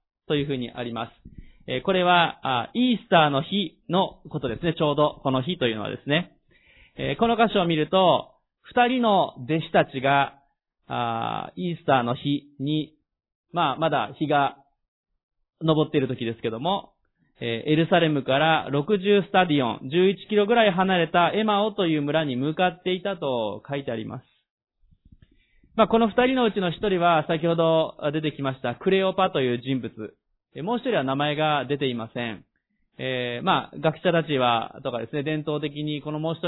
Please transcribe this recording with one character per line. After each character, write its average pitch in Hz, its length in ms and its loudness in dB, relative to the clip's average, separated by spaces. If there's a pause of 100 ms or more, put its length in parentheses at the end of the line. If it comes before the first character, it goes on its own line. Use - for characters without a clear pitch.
(280)
と 156 60 0
い 143 100 0
う - 20 -6
ふ 143 40 -8
う 135 60 -2
に 120 160 -8
あ 123 100 -10
り 120 120 -8
ま 117 140 -6
す。 - 40 -20 (540)
え 127 120 -4
ー、 - 40 -6
こ 190 100 0
れ 180 120 2
は、 175 380 4
あ、 127 300 -2
イ 247 220 2
ー - 20 0
ス - 140 -10
タ 165 160 6
ー - 20 2
の 139 140 0
日 196 360 -6 (120)
の 180 300 0 (100)
こ 147 100 -6
と 131 80 -4
で 110 100 -4
す 170 60 -8
ね。 160 140 0
ち 170 40 0
ょ 147 100 2
う 139 40 0
ど 151 260 2
こ 139 80 0
の 131 120 0
日 127 160 -4
と 127 80 0
い 110 80 2
う - 20 -4
の 104 60 -6
は 104 80 -6
で 104 120 -10
す - 60 -10
ね。 160 260 0 (640)
え 135 200 -4
ー、 - 20 -18
こ 226 100 4
の 233 80 2
箇 226 160 2
所 202 80 2
を 170 60 0
見 165 100 2
る 151 140 -2
と、 180 420 4 (300)
二 247 260 2
人 247 140 0
の 190 320 2 (100)
弟 156 160 -2
子 - 120 -12
た 170 120 6
ち 135 160 -6
が、 139 400 2 (460)
あ、 113 680 -4
イ 175 160 -4
ー 156 40 -6
ス - 80 -20
タ 139 120 4
ー 123 60 4
の 120 120 -2
日 143 340 -4 (100)
に、 151 360 -4 (580)
ま 160 200 0
あ、 123 40 -4
ま 156 140 0
だ 123 280 -2
日 151 80 -2
が 143 300 2 (1080)
昇 156 200 2
っ 151 80 -2
て 151 80 0
い - 20 4
る 127 80 -2
時 123 160 -6
で 113 100 -2
す 113 60 -14
け 120 80 -4
ど 110 120 -6
も、 180 340 -4 (460)
え 117 260 -6
ー、 - 40 -2
エ 156 60 4
ル 160 120 4
サ 175 120 4
レ 165 80 4
ム 143 160 0
か 135 140 2
ら 156 320 2
六 147 280 0
十 202 240 2
ス - 80 -8
タ 185 160 4
デ 151 80 0
ィ 135 100 2
オ 110 100 -2
ン、 127 160 -10
十 180 180 4
一 - 200 -2
キ 214 60 -4
ロ 208 120 4
ぐ 233 80 2
ら 226 120 4
い 196 60 4
離 185 240 2
れ 165 120 2
た 170 260 2
エ 214 100 0
マ 208 200 2
オ 214 80 -2
と 196 140 0
い 156 120 2
う 147 40 -2
村 147 220 0
に 135 120 -4
向 147 180 -2
か 180 140 2
っ 175 140 -6
て 185 120 -2
い 180 80 -8
た 196 140 -4
と 117 520 -4
書 139 80 -6
い 135 80 -8
て 131 80 -6
あ 113 40 -4
り 110 100 -8
ま 113 140 -12
す。 - 40 -20 (1500)
ま 220 80 4
あ、 - 40 0
こ 226 100 4
の 226 100 4
二 190 60 -6 (120)
人 262 80 2
の 247 120 2
う 196 60 0
ち 202 80 -2
の 180 120 0
一 214 160 -4
人 185 100 0
は 170 300 4
先 165 180 -2
ほ 165 100 2
ど 165 380 2 (180)
出 156 100 -4
て 147 100 -2
き - 80 -14
ま 135 140 -2
し - 80 -14
た 123 120 -4
ク - 160 -2
レ 190 140 2
オ 185 80 0
パ 185 180 0
と 139 120 -2
い 123 120 0
う 120 60 -4
人 131 220 -4
物。 117 100 -10 (640)
え 135 60 -12
ー、 - 40 -8
も 226 100 -2
う 240 40 -4
一 - 60 -8
人 240 100 -2
は 147 100 0
名 135 100 -2
前 147 220 -2
が 151 300 0
出 139 120 -2
て 143 80 -2
い 123 80 -2
ま 113 180 -8
せ 120 180 -6
ん。 - 140 -14 (560)
え 123 400 -4
ー、 147 40 -10
ま 165 280 0
あ、 - 60 -14
学 151 200 -2
者 185 120 0
た 165 140 2
ち 151 140 -2
は、 120 440 0
と 135 80 -6
か 120 80 -6
で 113 100 -6
す - 60 -14
ね、 147 80 -4
伝 151 200 -4
統 151 180 -4
的 151 240 -8
に 151 180 -6
こ 151 80 -8
の 151 80 -6
も 160 140 -4
う - 20 -4
一 160 120 -10